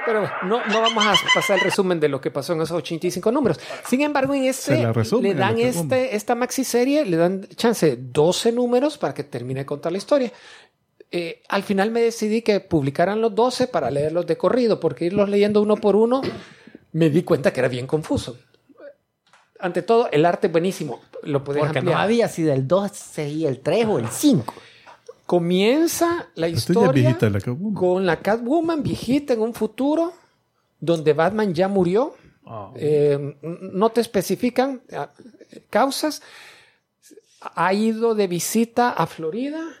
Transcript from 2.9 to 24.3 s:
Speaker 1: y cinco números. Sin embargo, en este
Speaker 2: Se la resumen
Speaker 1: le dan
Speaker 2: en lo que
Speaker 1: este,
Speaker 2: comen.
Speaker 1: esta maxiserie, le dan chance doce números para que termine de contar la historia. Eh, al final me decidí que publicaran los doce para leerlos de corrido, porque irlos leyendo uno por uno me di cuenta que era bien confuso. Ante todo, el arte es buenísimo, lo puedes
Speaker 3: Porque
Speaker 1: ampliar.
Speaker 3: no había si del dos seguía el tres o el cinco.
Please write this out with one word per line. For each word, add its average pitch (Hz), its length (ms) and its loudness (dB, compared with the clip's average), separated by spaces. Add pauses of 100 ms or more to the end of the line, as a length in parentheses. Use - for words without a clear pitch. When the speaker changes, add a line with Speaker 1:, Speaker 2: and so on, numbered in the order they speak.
Speaker 1:
y 175 60 0
cinco 185 180 0
números. 240 300 0 (260)
Sin 254 140 0
embargo, 277 340 0
en 262 120 0
este 269 300 0
Speaker 2:
Se - 60 2
la 113 100 0
resumen 117 300 0
Speaker 1:
le - 160 0
dan 190 120 2
Speaker 2:
en 220 60 0
lo 226 60 0
que 254 60 2
Speaker 1:
este, 170 140 -2
Speaker 2:
comen. 254 280 0
Speaker 1:
esta 214 240 -2
maxiserie, 254 720 0
le 175 120 0
dan 185 380 0
chance 170 420 2
doce 147 540 2
números 247 480 0
para - 160 -4
que 143 80 -8
termine 131 380 -8
de 139 60 -8
contar 151 260 -6
la 190 60 -4
historia. 254 340 0 (800)
Eh, 170 360 -6
al 196 140 0
final 202 300 0
me 233 80 0
decidí 226 420 0
que 202 160 2
publicaran 175 640 0
los 220 160 0
doce 254 320 0
para 147 200 -2
leerlos 156 380 -2
de 160 100 0
corrido, 220 440 2
porque 156 240 -2
irlos 196 240 2
leyendo 208 340 2
uno 208 140 4
por 208 180 2
uno 240 280 2 (680)
me 165 180 4
di 160 140 2
cuenta 151 300 0
que 131 80 -4
era 127 80 2
bien 127 180 -4
confuso. 156 500 -4 (1200)
Ante 175 220 -2
todo, 233 300 2
el 151 120 4
arte 175 220 2
es 170 60 -2
buenísimo, 165 480 -2 (240)
lo 139 180 -2
puedes 139 180 -4
Speaker 3:
Porque 151 200 0
Speaker 1:
ampliar. 160 160 0
Speaker 3:
no 165 40 0
había 214 280 2
si 165 160 -4
del 135 240 2
dos 196 240 2
seguía 156 560 -6
el 127 100 -2
tres 214 280 0
o 190 120 0
el 113 100 -2
cinco. 202 460 2 (720)